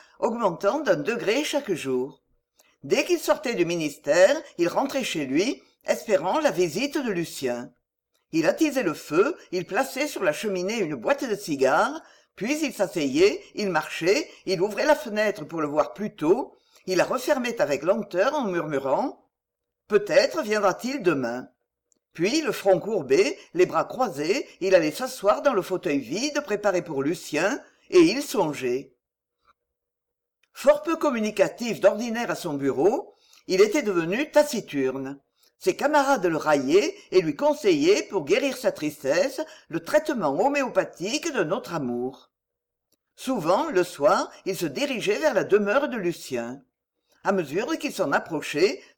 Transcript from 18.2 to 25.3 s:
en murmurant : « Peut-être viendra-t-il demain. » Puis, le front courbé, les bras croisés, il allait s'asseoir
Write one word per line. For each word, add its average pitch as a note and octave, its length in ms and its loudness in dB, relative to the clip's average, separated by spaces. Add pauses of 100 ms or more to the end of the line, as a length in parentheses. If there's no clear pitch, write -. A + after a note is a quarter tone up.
en C#4+ 100 -2
murmurant : « E3 840 -2 (640)
Peut-être G#3 540 2
viendra-t-il G#3+ 600 -2
demain. » C3 460 0 (640)
Puis, A#3 300 0
le A#3 100 -2
front F#3+ 260 4
courbé, F#3+ 600 0 (160)
les F3 100 4
bras D#3 220 0
croisés, F#3 600 -2 (140)
il F#3 140 4
allait D#3 160 4
s'asseoir A3 500 -2